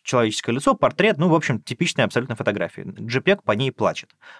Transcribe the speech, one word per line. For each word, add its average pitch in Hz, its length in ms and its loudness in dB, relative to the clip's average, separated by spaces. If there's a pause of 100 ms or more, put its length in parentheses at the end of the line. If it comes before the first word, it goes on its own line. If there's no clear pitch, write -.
человеческое 117 520 0
лицо, 147 220 2
портрет, 175 420 2
ну, 165 100 2
в 160 80 6
общем, 143 240 0
типичная - 460 -2
абсолютно 117 320 -2
фотография. 104 480 -4
J 113 340 -6
peg 196 240 2
по - 80 0
ней 123 180 2
плачет. - 460 -4 (240)